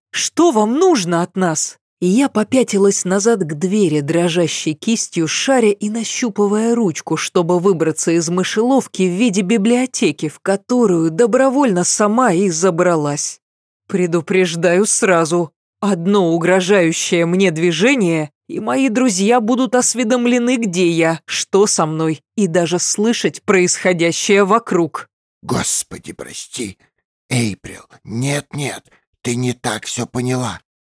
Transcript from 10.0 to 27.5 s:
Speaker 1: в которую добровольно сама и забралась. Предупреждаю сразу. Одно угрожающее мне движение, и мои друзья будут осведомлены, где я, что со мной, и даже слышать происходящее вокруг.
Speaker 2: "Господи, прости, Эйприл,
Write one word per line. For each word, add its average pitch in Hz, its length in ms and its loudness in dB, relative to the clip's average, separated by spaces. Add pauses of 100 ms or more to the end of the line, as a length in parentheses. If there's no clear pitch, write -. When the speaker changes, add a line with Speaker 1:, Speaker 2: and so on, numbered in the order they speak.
Speaker 1:
в - 120 -10
которую 196 720 0
добровольно 240 720 2
сама 214 500 2
и 190 160 2
забралась. 165 920 0 (480)
Предупреждаю 175 960 0
сразу. 175 680 0 (280)
Одно 190 500 2
угрожающее 175 960 2
мне 185 260 2
движение, 165 800 0 (160)
и - 120 -8
мои 254 300 0
друзья 226 520 2
будут 233 340 0
осведомлены, 247 840 0
где 185 320 0
я, 165 360 0
что - 420 0
со 180 180 0
мной, 160 360 -4 (140)
и 202 120 0
даже 170 320 0
слышать - 640 -2
происходящее 180 1040 2
вокруг. 185 640 -2 (340)
Speaker 2:
"Господи, - 720 -6
прости, - 640 -12 (520)
Эйприл, 117 540 -6 (200)